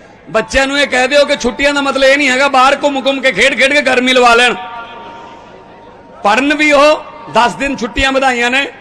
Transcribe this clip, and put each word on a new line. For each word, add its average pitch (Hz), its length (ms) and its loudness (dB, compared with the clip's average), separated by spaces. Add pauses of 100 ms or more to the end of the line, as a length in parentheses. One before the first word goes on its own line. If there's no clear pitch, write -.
(300)
ਬੱਚਿਆਂ 220 380 -2
ਨੂੰ 277 120 -2
ਇਹ 277 80 0
ਕਹਿ 254 200 0
ਦਿਓ 285 180 4
ਕਿ 285 120 -2
ਛੁੱਟੀਆਂ 262 360 -2
ਦਾ 285 80 -2
ਮਤਲਬ 277 220 -2
ਇਹ 269 140 4
ਨਹੀਂ 285 120 0
ਹੈਗਾ 262 200 0
ਬਾਹਰ 269 340 4
ਘੁੰਮ 285 220 0
ਘੁੰਮ 269 160 -2
ਕੇ, 254 100 2
ਖੇਡ 240 280 0
ਖੇਡ 269 140 2
ਕੇ 294 80 2
ਗਰਮੀ 254 320 0
ਲਵਾ 247 220 4
ਲੈਣ। 240 200 2 (1700)
ਪੜ੍ਹਨ 254 300 0
ਵੀ 302 180 0
ਉਹ, 294 320 4 (300)
ਦਸ 226 220 2
ਦਿਨ 269 220 -4
ਛੁੱਟੀਆਂ 269 340 -2
ਵਧਾਈਆਂ 247 400 0
ਨੇ। 277 160 -2 (140)